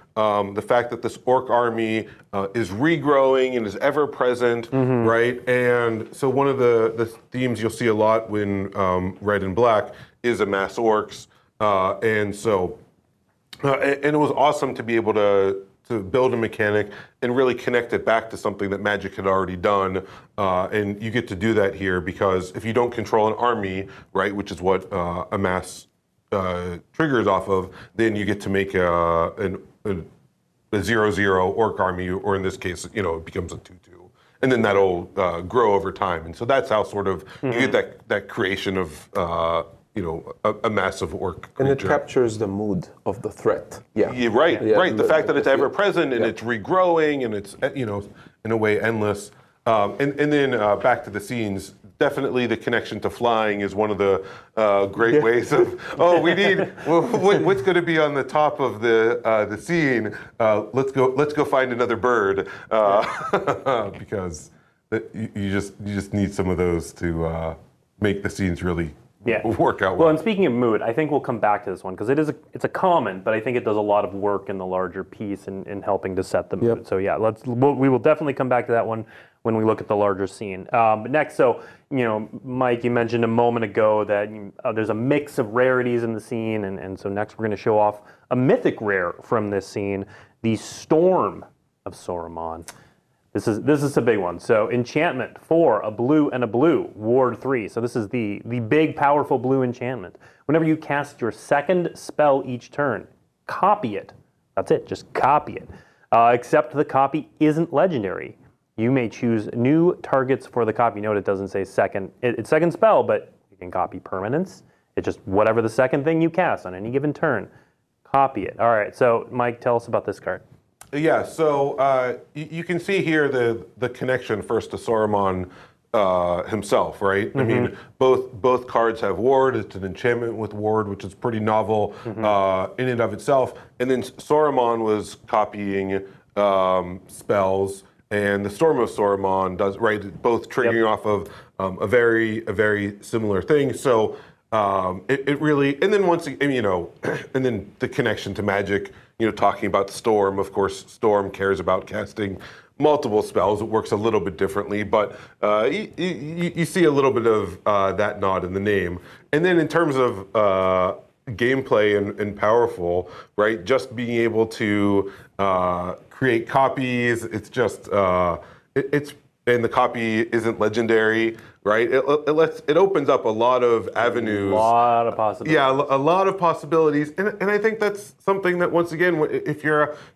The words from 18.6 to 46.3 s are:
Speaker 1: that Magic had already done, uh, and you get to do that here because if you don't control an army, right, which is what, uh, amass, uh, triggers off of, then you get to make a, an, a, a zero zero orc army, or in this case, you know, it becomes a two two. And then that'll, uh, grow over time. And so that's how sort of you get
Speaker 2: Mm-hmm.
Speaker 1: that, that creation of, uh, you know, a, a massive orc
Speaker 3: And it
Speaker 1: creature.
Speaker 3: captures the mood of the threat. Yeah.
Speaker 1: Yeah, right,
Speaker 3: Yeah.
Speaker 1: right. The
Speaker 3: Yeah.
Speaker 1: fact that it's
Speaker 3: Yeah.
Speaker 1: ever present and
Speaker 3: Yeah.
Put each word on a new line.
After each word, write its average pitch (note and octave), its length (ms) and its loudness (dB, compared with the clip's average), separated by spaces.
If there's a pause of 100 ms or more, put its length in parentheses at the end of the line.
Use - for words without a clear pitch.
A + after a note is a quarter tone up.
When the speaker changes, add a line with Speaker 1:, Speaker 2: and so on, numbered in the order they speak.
Speaker 1:
that G2 100 -4
Magic G2+ 340 -2
had F#2+ 120 -6
already F#2+ 300 0
done, F#2+ 460 0 (360)
uh, F#2 340 0
and G#2 280 -4
you A2 120 -8
get A#2 160 -4
to G2 80 -8
do G#2+ 180 0
that G2 200 2
here F#2+ 260 -2
because F#2 560 -2
if G#2+ 80 -8
you A2+ 80 -4
don't A#2+ 180 2
control A2 380 0
an A2 60 -2
army, G2+ 520 -2 (260)
right, G2 220 0
which G2+ 160 -6
is F2+ 100 -10
what, F#2+ 320 0
uh, F2 380 -4
amass, F#2 560 -4 (460)
uh, F2+ 460 -4 (140)
triggers C3+ 360 2
off F#2+ 200 2
of, F#2 240 -2 (220)
then A2 220 2
you G#2 80 -2
get G2+ 160 -2
to - 100 -8
make G2 240 0
a, E2+ 640 2
an, F#2+ 240 -4 (220)
a, G2 120 -4 (800)
a G2+ 60 0
zero G#2+ 300 2
zero F#2+ 400 2
orc G2+ 260 0
army, F#2 320 -2
or G2 240 -2
in F#2 80 -2
this F#2 140 -4
case, F2+ 360 -8
you G#2+ 100 -2
know, E2 140 -2
it E2 80 -10
becomes F2 280 -8
a E2 60 -12
two - 160 -20 (100)
two. F2+ 260 -20 (320)
And C3+ 100 2
then A#2+ 100 4
that'll, G2 540 2
uh, F2 260 0
grow G#2 300 2
over F#2+ 200 0
time. E2+ 340 -4
And E2+ 100 -14
so - 80 -10
that's B2+ 240 0
how G#2+ 140 2
sort G2+ 260 -6
of F2+ 160 -2 (180)
you C3+ 100 -2
get A#2+ 100 0
Speaker 2:
Mm-hmm. C3 100 0
Speaker 1:
that, - 360 -2
that G#2 200 -4
creation G2 480 -4
of, D#2+ 400 -6
uh, E2+ 460 0 (320)
you G#2 80 -4
know, E2 300 -8 (120)
a, G#2+ 100 0 (100)
a A2+ 60 0
massive F#2+ 440 -2
orc F#2+ 340 -8 (100)
Speaker 3:
And C3+ 100 0
it C#3 100 2
Speaker 1:
creature. C3 100 -4
Speaker 3:
captures C3 480 0
the G#2+ 120 -4
mood G2+ 380 -4 (200)
of G2+ 160 -6
the G#2+ 80 -6
threat. - 500 -4 (140)
Yeah. - 180 0
Speaker 1:
Yeah, B2 180 0
right, C3 300 4
Speaker 3:
Yeah. A2 160 4
Speaker 1:
right. E3+ 180 2
The C#3+ 100 2
Speaker 3:
Yeah. D3+ 40 4
Speaker 1:
fact D#3 200 2
that D3 100 0
it's C#3+ 80 0
Speaker 3:
Yeah. C#3 80 6
Speaker 1:
ever C3+ 160 2
present E3+ 420 0
and A#2 100 0
Speaker 3:
Yeah. A2 80 0